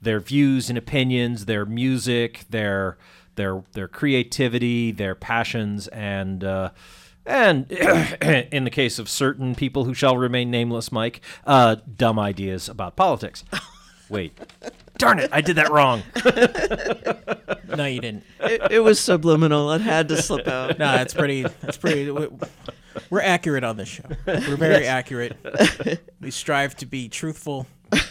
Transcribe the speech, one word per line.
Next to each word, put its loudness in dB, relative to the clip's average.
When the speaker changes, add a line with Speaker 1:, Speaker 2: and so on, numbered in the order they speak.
Speaker 1:
their 0
views 2
and -2
opinions, 0
their -2
music, -2
their, -2
their, -4
their -8
creativity, 0
their -4
passions, -4
and, -6
uh, -4
and 2
<clears throat> 2
in 2
the -2
case 0
of -10
certain -2
people -2
who -2
shall 4
remain 0
nameless, -2
Mike, -4
uh, 8
dumb 2
ideas -4
about -10
politics. 0
<laughs> -20
Wait. -6
Darn 4
it, 0
I 2
did 0
that 4
wrong. 6
<laughs> 0
Speaker 2:
No, -2
you -4
didn't. -10
Speaker 3:
It, 0
it 6
was 6
subliminal. 4
It 0
had 2
to 0
slip -4
out. -2
Speaker 2:
No, 0
that's 2
pretty, -2
that's -8
pretty, -2
we, -4
we're 0
accurate 0
on -4
this -10
show. -16
We're -2
very 4
Speaker 3:
Yes. -2
Speaker 2:
accurate. -4
Speaker 3:
<laughs> -20
Speaker 2:
We -12
strive -2
to -12
be -10
truthful, -8